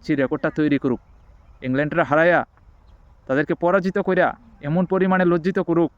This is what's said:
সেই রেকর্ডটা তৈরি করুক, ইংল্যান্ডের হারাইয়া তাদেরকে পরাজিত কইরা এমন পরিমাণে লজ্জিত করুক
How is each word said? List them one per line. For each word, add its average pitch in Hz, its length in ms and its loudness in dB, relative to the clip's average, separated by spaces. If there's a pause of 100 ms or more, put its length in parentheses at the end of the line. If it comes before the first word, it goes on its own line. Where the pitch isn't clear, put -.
সেই 156 140 -2
রেকর্ডটা 139 340 -2
তৈরি 147 280 0
করুক, 127 220 -2 (600)
ইংল্যান্ডের 143 400 -2
হারাইয়া 156 420 2 (800)
তাদেরকে 147 280 -2
পরাজিত 185 440 0
কইরা 185 380 0 (260)
এমন 160 240 0
পরিমাণে 185 380 2
লজ্জিত 175 340 0
করুক 170 400 0